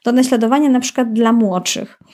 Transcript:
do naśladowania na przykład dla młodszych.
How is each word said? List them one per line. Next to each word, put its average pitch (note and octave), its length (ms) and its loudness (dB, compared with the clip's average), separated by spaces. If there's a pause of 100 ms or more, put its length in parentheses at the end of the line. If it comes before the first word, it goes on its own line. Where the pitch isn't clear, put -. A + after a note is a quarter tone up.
do A#3+ 60 0
naśladowania B3+ 580 2
na B3+ 100 2
przykład B3 340 -4
dla A3+ 200 2
młodszych. F#3+ 680 -2 (140)